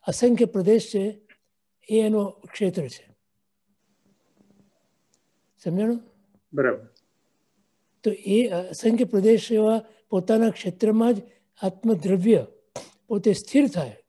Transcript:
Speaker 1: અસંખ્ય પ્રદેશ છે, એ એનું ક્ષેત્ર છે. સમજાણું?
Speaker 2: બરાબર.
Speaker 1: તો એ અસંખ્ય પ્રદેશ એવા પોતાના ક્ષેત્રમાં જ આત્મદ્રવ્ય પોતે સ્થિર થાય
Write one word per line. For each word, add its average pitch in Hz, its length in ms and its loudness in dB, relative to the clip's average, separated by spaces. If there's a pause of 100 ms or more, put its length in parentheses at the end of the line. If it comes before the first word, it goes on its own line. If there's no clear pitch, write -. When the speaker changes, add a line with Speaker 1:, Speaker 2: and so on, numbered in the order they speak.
Speaker 1:
અસંખ્ય 240 380 2
પ્રદેશ 214 500 0
છે, 208 260 -4 (680)
એ 220 120 2
એનું 214 400 -2
ક્ષેત્ર 175 480 -4
છે. - 220 -20 (2500)
સમજાણું? 214 360 -2 (520)
Speaker 2:
બરાબર. 131 360 -2 (1120)
Speaker 1:
તો 220 80 0
એ 208 380 0
અસંખ્ય 214 560 -2
પ્રદેશ 214 480 2
એવા 220 320 0 (260)
પોતાના 220 400 0
ક્ષેત્રમાં 220 640 0
જ 202 80 -6 (400)
આત્મદ્રવ્ય 190 840 0 (600)
પોતે 208 240 0
સ્થિર 269 360 2
થાય 135 400 -8